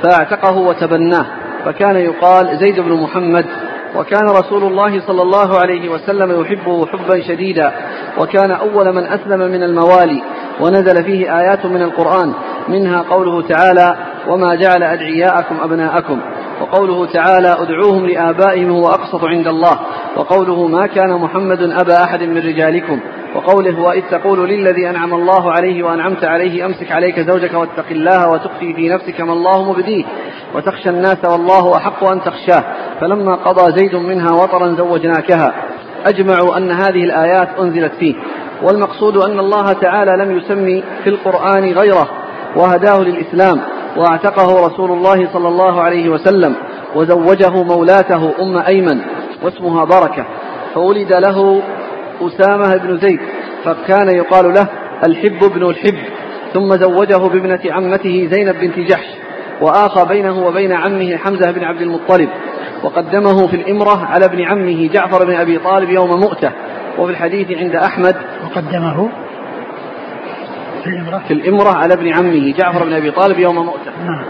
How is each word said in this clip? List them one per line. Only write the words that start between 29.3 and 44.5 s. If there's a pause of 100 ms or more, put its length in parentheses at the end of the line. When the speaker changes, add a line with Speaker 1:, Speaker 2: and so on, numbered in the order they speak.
Speaker 1:
الله
مبديه (500)
وتخشى
الناس
والله
أحق
أن
تخشاه (380)
فلما
قضى
زيد
منها
وطرا
زوجناكها". (520)
أجمعوا
أن
هذه
الآيات
أنزلت
فيه، (480)
والمقصود
أن
الله
تعالى
لم
يسمي (200)
في
القرآن
غيره (460)
وهداه
للإسلام، (360)
واعتقه